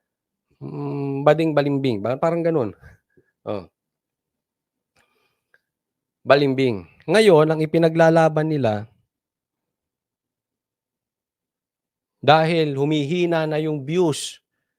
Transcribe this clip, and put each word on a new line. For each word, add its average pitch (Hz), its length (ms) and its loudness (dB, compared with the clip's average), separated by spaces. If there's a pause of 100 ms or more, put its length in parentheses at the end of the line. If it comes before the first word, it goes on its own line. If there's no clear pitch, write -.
(580)
Mm, 139 640 -8
bading 156 320 0
balimbing. 135 480 -2
Ba-, 120 160 -4
parang 170 240 -2
ganun. 156 320 -2 (720)
Oh. 95 240 -10 (2500)
Balimbing. 131 640 0 (160)
Ngayon, 180 480 4
ang 156 80 -4
ipinaglalaban 160 880 2
nila, 113 400 -2 (3250)
dahil 160 560 2
humihina 160 640 -2
na 156 160 -4
yung 151 240 -6
views 160 560 -4 (380)